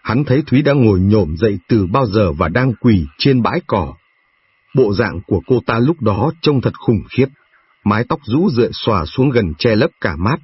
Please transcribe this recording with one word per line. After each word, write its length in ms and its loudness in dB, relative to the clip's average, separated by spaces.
Hắn 200 -2
thấy 240 0
Thúy 140 2
đã 120 2
ngồi 260 4
nhổm 380 2
dậy 300 -2
từ 200 2
bao 180 0
giờ 260 0
và 180 -2
đang 240 0
quỳ 340 0
trên 240 2
bãi 260 -2
cỏ. 260 -4
Bộ 180 2
dạng 340 -2
của 200 -2
cô 180 2
ta 140 -2
lúc 220 0
đó 300 0
trông 200 0
thật 180 -2
khủng 300 0
khiếp. 180 0
Mái 260 0
tóc 160 -4
rũ 240 0
rượi 220 0
xòa 340 -2
xuống 240 -2
gần 280 0
che 180 0
lấp 140 0
cả 140 -4
mắt. 280 -2